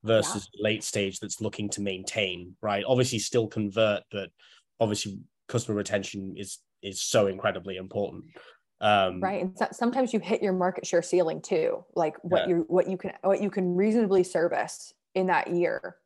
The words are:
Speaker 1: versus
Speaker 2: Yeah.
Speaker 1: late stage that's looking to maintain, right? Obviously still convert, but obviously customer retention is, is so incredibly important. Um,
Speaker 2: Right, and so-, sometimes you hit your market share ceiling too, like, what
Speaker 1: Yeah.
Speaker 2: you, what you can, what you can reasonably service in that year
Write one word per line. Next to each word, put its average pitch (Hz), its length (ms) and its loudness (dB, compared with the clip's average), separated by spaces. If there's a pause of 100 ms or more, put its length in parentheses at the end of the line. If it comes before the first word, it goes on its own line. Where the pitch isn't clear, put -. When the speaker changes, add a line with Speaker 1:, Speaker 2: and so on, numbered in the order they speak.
Speaker 1:
versus 107 500 2
Speaker 2:
Yeah. 101 100 -8
Speaker 1:
late 107 200 0
stage 98 360 -2
that's 104 200 -10
looking 104 300 -4
to 101 120 -6
maintain, 92 800 -4
right? 101 240 0
Obviously 123 340 2
still 113 280 0
convert, 104 640 0
but 98 180 -6 (500)
obviously 104 400 0 (280)
customer 113 300 -2
retention 98 580 -4
is, - 240 -12 (220)
is 98 200 -8
so 107 260 4
incredibly 95 500 -4
important. 95 480 -6 (560)
Um, 95 380 4
Speaker 2:
Right, 190 240 -2
and 185 140 -6
so-, 233 140 0
sometimes 247 420 0
you 220 60 2
hit 208 220 -2
your 196 120 0
market 180 340 0
share 170 140 2
ceiling 160 400 2
too, - 440 0 (100)
like, 156 280 0
what 165 240 2
Speaker 1:
Yeah. 180 80 2
Speaker 2:
you, 170 120 2
what 180 220 4
you 190 80 -2
can, 185 160 -8 (100)
what 196 180 4
you 202 100 0
can 180 240 0
reasonably 202 480 4
service - 720 -2 (220)
in 185 120 2
that 170 220 2
year 175 560 -2